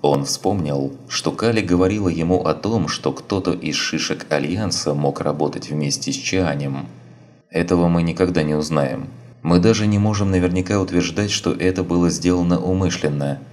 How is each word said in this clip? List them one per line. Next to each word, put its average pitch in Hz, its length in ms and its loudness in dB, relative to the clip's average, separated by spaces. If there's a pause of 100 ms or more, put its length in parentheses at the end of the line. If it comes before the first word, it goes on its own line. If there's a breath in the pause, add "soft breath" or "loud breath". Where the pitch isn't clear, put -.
Он 139 240 2
вспомнил, 73 680 -2 (160)
что - 240 -2
Кали 110 280 0
говорила 95 480 2
ему 82 360 0
о 78 100 2
том, 104 320 -2
что - 240 -4
кто-то 92 420 -4
из 76 220 -4
шишек - 560 -4
Альянса 78 640 -2
мог 71 260 -2
работать 73 500 -2
вместе 73 420 -4
с - 20 -2
Чианем. 71 720 -2 (640)
«Этого 87 380 2
мы 85 160 4
никогда 85 400 0
не 76 100 0
узнаем. 76 540 -2 (340)
Мы 85 160 4
даже 107 300 4
не 104 100 4
можем 104 320 2
наверняка 92 500 2
утверждать, 90 520 0
что - 200 -2
это 92 300 0
было 87 280 2
сделано 87 500 2
умышленно. 76 800 0 (120)